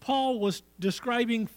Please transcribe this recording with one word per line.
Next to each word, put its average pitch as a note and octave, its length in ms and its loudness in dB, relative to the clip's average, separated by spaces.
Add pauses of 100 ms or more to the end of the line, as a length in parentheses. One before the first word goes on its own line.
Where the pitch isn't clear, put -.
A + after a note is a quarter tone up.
Paul C4 380 0
was G3+ 240 0 (160)
describing A3+ 800 0